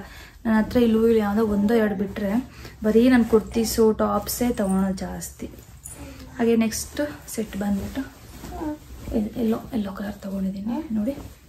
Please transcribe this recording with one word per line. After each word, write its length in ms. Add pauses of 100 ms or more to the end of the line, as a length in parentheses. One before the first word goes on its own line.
(460)
ನನ್ನ 120
ಹತ್ರ 200
ಇಲ್ಲೂ 300
ಇಲ್ಲಿ 120
ಯಾವುದೋ 280
ಒಂದೋ 260
ಎರಡು 220
ಬಿಟ್ರೆ 360 (520)
ಬರೀ 260
ನಾನು 160
ಕುರ್ತೀಸು, 680
ಟಾಪ್ಸೇ 580
ತೊಗೊಳೋದು 480
ಜಾಸ್ತಿ. 500 (920)
ಹಾಗೆ 160
next 460 (260)
set 300
ಬಂದ್ಬಿಟ್ಟು 680 (920)
ಇದು 220
ಎಲ್ಲೋ, 180 (160)
ಎಲ್ಲೋ 180
colour 300
ತೊಗೊಂಡಿದ್ದೀನಿ 720
ನೋಡಿ. 180 (380)